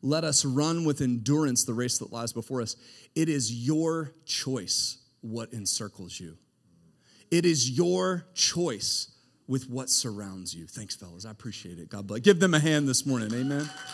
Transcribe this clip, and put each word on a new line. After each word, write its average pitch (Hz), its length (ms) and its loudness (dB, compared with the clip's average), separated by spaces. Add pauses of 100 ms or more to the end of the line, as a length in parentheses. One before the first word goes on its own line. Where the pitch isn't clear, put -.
Let 156 220 0
us 151 200 2
run 151 420 2
with 143 160 2
endurance 127 640 2
the 113 100 -4
race 123 240 -2
that 104 120 -10
lies 117 220 -6
before 117 300 -6
us." - 140 -8 (360)
It 160 160 2
is 123 240 0
your 156 640 0 (100)
choice - 720 -2 (240)
what 113 320 -8
encircles 98 680 -6
you. 82 200 -16 (920)
It 170 160 4
is 139 240 4
your 180 640 2
choice - 760 0 (340)
with 131 240 -2
what 127 220 -4
surrounds 98 640 -2
you. 82 100 -14
Thanks, - 300 -12
fellas. 90 300 -16
I 110 60 -14
appreciate 90 460 -12
it. 85 120 -14
God 101 180 -10
bless. 104 140 -6
Give 185 180 8
them 180 160 6
a 151 40 8
hand 151 300 4
this 123 160 2
morning. 117 300 0
Amen. 139 340 -2 (240)